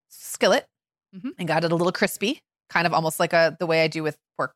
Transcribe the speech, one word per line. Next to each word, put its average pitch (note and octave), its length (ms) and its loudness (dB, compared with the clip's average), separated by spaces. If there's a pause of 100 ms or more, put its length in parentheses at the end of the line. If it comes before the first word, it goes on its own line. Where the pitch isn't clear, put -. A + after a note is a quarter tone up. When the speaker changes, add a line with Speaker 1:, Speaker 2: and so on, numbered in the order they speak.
Speaker 1:
skillet - 580 0 (500)
Speaker 2:
Mm-hmm. G3 140 -12 (100)
Speaker 1:
and F3+ 80 -6
got D#3 160 0
it E3 80 0
a E3+ 40 2
little F3 160 2
crispy, G#3 480 -4 (300)
kind E3+ 160 0
of E3+ 80 -2
almost D#3+ 260 0
like E3+ 140 0
a, E3 260 4
the F3+ 60 -6
way D#3+ 180 2
I D#3+ 40 2
do D#3 160 -6
with D3+ 160 -4 (180)
pork C3+ 180 -6